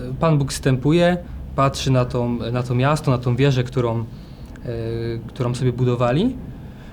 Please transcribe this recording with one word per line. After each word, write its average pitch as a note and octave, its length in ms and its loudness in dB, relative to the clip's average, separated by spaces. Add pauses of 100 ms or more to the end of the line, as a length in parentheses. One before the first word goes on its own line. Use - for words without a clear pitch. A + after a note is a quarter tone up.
(200)
Pan D#3+ 180 4
Bóg C3+ 140 0
wstępuje, D#3 640 4 (400)
patrzy C3+ 340 2
na B2+ 140 4
tą, A#2+ 340 -2 (140)
na B2 100 0
to B2 120 -2
miasto, C#3+ 360 2
na B2 80 4
tą B2 180 0
wieżę, C3 280 4
którą, A#2+ 340 0
e, A#2 60 -4 (1200)
którą B2 280 -2
sobie B2+ 180 2
budowali. B2 640 2 (560)